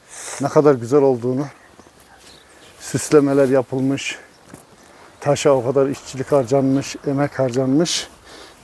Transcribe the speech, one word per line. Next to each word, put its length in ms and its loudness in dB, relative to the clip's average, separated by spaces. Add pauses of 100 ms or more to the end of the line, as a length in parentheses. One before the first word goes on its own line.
(400)
ne 80 -4
kadar 260 6
güzel 280 2
olduğunu. 440 0 (1300)
Süslemeler 680 2
yapılmış. 680 -2 (1040)
Taşa 300 0
o 140 2
kadar 220 0
işçilik 460 -8
harcanmış, 640 0 (100)
emek 320 -4
harcanmış. 680 -2 (560)